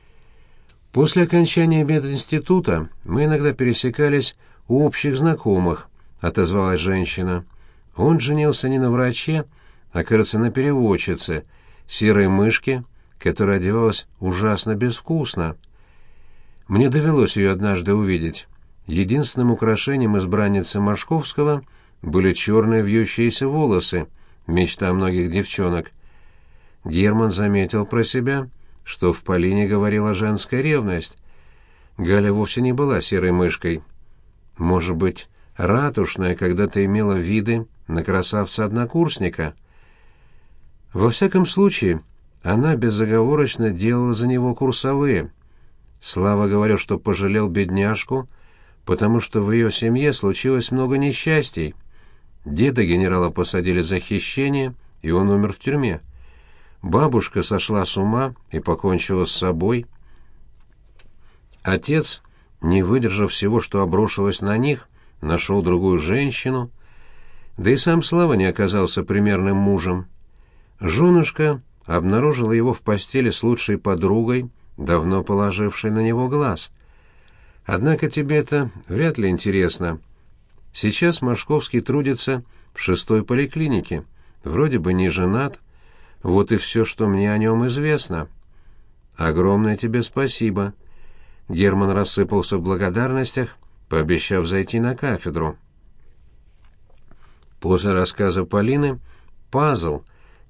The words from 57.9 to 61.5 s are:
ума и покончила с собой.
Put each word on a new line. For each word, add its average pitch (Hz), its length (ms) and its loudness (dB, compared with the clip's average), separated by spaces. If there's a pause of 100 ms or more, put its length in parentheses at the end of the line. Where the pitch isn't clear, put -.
ума 117 380 0 (160)
и 80 80 -4
покончила 90 640 0
с - 80 -4
собой. 95 540 0 (1800)